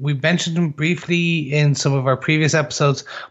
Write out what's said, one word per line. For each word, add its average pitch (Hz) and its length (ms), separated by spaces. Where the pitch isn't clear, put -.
we 143 140
mentioned 160 420
him 170 140
briefly 170 800
in 147 220
some 139 200
of 131 120
our 131 100
previous 156 380
episodes, 147 500